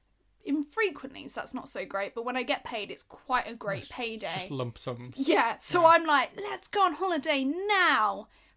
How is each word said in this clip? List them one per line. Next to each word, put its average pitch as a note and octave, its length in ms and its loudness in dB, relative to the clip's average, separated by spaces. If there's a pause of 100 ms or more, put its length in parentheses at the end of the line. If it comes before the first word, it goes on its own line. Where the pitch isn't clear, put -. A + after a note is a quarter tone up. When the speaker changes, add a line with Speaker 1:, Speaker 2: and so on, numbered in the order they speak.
(460)
Speaker 1:
infrequently, D4 840 -4
so - 140 -8
that's - 120 -12
not B3+ 160 -10
so G3 160 -8
great. G3 300 -6
But A#3 100 -6
when B3 120 -4
I B3 60 -2
get A#3+ 200 -2
paid, G#3 280 -8
it's G3+ 120 -14
quite - 440 -4
a A3+ 60 -10
great G#3 300 -6
Speaker 2:
It's - 80 -18
Speaker 1:
payday. A3 420 -6
Speaker 2:
just F#3 180 -6
lump B2+ 260 -4
sums. B2 400 -10
Speaker 1:
Yeah, C4+ 420 2
so - 220 2
Speaker 2:
Yeah. E4 80 10
Speaker 1:
I'm E4 160 8
like, C#4+ 300 2
"Let's G4+ 320 -8
go G#4 160 0
on F4+ 100 4
holiday D#4+ 500 0
now." D4 840 2 (300)